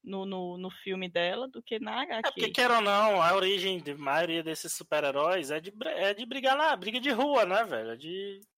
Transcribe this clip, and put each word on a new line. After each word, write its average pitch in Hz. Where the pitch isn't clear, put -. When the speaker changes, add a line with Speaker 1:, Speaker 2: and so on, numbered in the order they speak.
Speaker 1:
no, 190
no, 185
no 185
filme 185
dela 180
do 240
que 220
na 220
Speaker 2:
É 226
porque, -
Speaker 1:
H 226
Q. -
Speaker 2:
queira 247
ou 226
não, 202
a 170
origem 190
de 143
maioria 160
desses 160
super-heróis 147
é 151
de 175
br-, 214
é 196
de 214
brigar 262
na 302
briga 214
de 254
rua, 262
né, 190
velho? 117
É 113
de 190